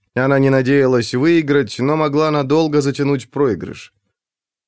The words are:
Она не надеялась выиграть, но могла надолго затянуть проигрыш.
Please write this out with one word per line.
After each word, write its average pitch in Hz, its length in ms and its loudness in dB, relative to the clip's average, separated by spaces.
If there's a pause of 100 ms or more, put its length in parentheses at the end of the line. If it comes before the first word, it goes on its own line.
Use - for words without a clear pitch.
(160)
Она 135 240 2
не 135 100 4
надеялась 131 640 2
выиграть, 143 680 0
но 143 180 0
могла 151 340 0
надолго 147 500 0
затянуть 139 480 -2
проигрыш. - 640 -4 (760)